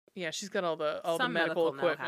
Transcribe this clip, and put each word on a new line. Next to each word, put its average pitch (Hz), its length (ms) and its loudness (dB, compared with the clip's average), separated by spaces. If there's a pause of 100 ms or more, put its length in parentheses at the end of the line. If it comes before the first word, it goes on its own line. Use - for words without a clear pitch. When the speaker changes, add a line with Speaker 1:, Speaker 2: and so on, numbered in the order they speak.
(160)
Speaker 1:
Yeah, 175 160 -4
she's 196 180 -6
got 196 140 -2
all 165 120 2
the, 151 300 -2
all 170 120 2
the 254 60 0
Speaker 2:
some - 100 0
Speaker 1:
medical 165 380 2
Speaker 2:
medical 135 40 -4
Speaker 1:
equipment. 147 320 2